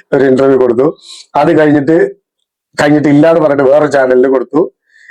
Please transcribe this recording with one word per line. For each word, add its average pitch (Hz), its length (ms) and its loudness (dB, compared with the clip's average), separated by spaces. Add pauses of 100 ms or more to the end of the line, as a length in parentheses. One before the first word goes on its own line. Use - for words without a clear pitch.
(140)
ഒരു 139 180 0
ഇന്റർവ്യൂ 135 320 0
കൊടുത്തു. 123 240 0 (540)
അത് 156 180 0
കഴിഞ്ഞിട്ട്, 151 380 0 (840)
കഴിഞ്ഞിട്ടില്ല 147 500 2
എന്ന് 165 140 0
പറഞ്ഞിട്ട് 139 280 0
വേറെ 151 220 0
ചാനലിൽ 127 400 0
കൊടുത്തു. 135 260 -4 (500)